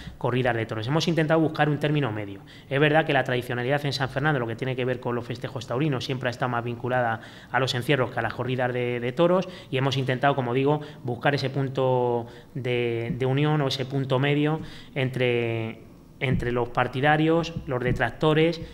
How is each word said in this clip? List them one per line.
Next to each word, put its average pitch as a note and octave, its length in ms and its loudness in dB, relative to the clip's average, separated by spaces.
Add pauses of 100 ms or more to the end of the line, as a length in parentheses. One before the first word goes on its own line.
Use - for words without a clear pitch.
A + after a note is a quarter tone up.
(180)
corridas B2 380 0
de A2+ 100 -2
toros. A2 220 -4
Hemos D#3 180 0
intentado D#3+ 320 2
buscar D3+ 300 2
un C#3+ 100 0
término D3 320 0
medio. G2+ 300 -8 (280)
Es C3+ 120 0
verdad D3+ 260 6
que D3+ 60 0
la C3+ 100 4
tradicionalidad B2 640 -2
en C#3 60 0
San C3 160 -2
Fernando, C#3 320 0
lo A#2 80 -2
que A2+ 80 -4
tiene B2+ 180 -4
que B2+ 100 -2
ver B2 140 -2
con A#2+ 160 -4
los A#2+ 100 -4
festejos A#2+ 400 -8
taurinos, C3 400 0
siempre B2+ 240 -4
ha - 20 0
estado B2 180 -4
más A#2 160 -2
vinculada A#2+ 560 0 (320)
a B2 80 4
los C3 160 0
encierros B2 340 2
que - 80 -4
a A#2 40 -2
las A2 120 -4
corridas B2+ 380 -2
de, B2 260 -2
de A#2+ 140 -4
toros, F3 360 4 (220)
y C3+ 60 -2
hemos C3 200 2
intentado, C3+ 380 2
como B2 180 0
digo, C#3 280 2 (240)
buscar B2 320 0
ese C3+ 120 -2
punto C3 760 0 (280)
de, A#2+ 640 -2
de B2+ 100 0
unión D3 340 2
o C#3 80 0
ese B2+ 180 -2
punto C3+ 320 0
medio D3 420 2 (360)
entre, A#2+ 840 0 (360)
entre B2+ 320 0
los A#2+ 200 0
partidarios, D3+ 840 2 (140)
los B2 160 -2
detractores D#3 760 2 (140)